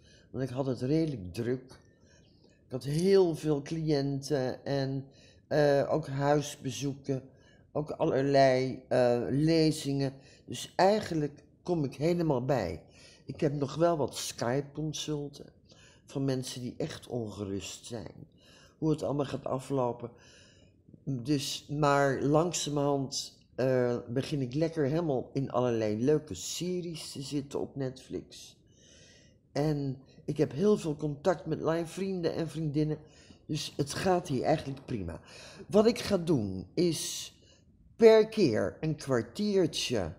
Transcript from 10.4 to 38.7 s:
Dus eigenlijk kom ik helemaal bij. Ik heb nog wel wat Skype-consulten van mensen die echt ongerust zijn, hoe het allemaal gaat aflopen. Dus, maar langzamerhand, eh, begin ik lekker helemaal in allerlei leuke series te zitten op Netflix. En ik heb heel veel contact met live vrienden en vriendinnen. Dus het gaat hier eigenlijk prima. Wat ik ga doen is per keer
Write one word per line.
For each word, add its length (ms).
Dus 320
eigenlijk 680
kom 220
ik 100
helemaal 500
bij. 380
Ik 160
heb 120
nog 220
wel 220
wat 200
Skype-consulten 1300
van 180
mensen 360
die 160
echt 300
ongerust 800
zijn, 400
hoe 120
het 120
allemaal 240
gaat 180
aflopen. 680
Dus, 680
maar 520
langzamerhand, 1120
eh, 420
begin 320
ik 140
lekker 300
helemaal 480
in 180
allerlei 540
leuke 300
series 800
te 100
zitten 380
op 160
Netflix. 800
En 460
ik 120
heb 160
heel 240
veel 200
contact 500
met 160
live 240
vrienden 480
en 140
vriendinnen. 500
Dus 300
het 180
gaat 340
hier 140
eigenlijk 420
prima. 360
Wat 200
ik 120
ga 200
doen 560
is 580
per 320
keer 520